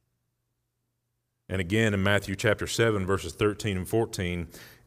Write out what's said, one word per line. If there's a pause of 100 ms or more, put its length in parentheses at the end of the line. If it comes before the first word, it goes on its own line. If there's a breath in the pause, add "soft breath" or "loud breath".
(1500)
And
again
in
Matthew
chapter
seven,
verses
thirteen
and
fourteen, (380 loud breath)